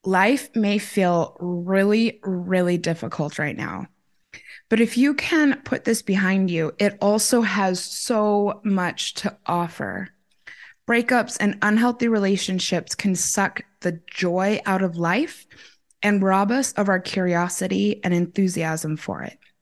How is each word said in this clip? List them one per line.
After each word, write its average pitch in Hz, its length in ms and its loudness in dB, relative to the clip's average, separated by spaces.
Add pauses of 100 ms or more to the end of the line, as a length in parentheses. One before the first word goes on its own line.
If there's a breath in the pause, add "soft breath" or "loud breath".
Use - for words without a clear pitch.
Life 190 520 0
may 208 220 2
feel 180 600 0
really, 190 840 0
really 180 540 0
difficult 165 640 -4
right 147 180 -4
now, - 300 -8 (840 loud breath)
but 226 100 4
if 226 180 2
you 285 160 4
can 294 500 2
put - 220 -4
this 226 160 0
behind 190 500 2
you, 160 280 -2
it 202 220 0
also 214 400 2
has 196 420 0
so 208 800 0
much 190 520 -2
to - 200 -6 (100)
offer. 170 640 -4 (760 loud breath)
Breakups 240 520 0
and 208 240 0
unhealthy 233 440 2
relationships 190 840 0
can 190 220 0
suck - 460 -2 (200)
the 170 240 -4
joy 185 600 -2
out 196 180 0
of 170 140 -2
life 180 500 -2 (560 loud breath)
and 202 180 2
rob 196 300 4
us 262 220 0
of 202 140 0
our 190 120 2
curiosity 185 1040 0
and 175 100 2
enthusiasm 170 840 0
for - 280 -8
it. - 160 -14 (220)